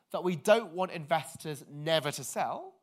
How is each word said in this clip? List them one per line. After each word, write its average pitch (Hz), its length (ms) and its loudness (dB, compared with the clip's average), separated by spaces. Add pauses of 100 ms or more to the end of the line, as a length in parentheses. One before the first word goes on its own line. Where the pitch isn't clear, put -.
(120)
that 165 120 -2
we 180 120 0
don't 208 380 4
want 180 180 -2
investors 156 800 -4
never 147 420 2
to 139 120 -8
sell. 214 600 -6